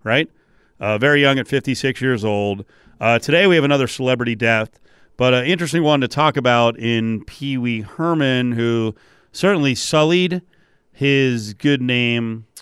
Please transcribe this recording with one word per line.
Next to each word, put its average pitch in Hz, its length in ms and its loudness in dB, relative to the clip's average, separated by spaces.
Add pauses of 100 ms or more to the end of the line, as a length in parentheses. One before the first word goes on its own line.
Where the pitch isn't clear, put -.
right? 131 260 -2 (500)
Uh, 107 180 -2
very 143 220 2
young 139 180 2
at 120 80 -4
fifty-six 135 540 -4
years 127 240 -2
old. 101 400 -4 (380)
Uh, 117 180 2
today 170 280 2
we 180 80 6
have 147 100 4
another 139 220 2
celebrity 123 460 -2
death, 110 460 -2 (380)
but 127 160 2
an 123 120 0
interesting 165 380 -2
one 151 160 4
to 127 80 0
talk 147 300 0
about 120 420 2
in 113 460 -2
Pee 139 320 -8
Wee 117 240 -4
Herman, 131 720 -2
who 117 420 -2 (380)
certainly 151 420 0
sullied 175 680 0 (520)
his 131 600 0
good 143 280 0
name 117 640 -2 (160)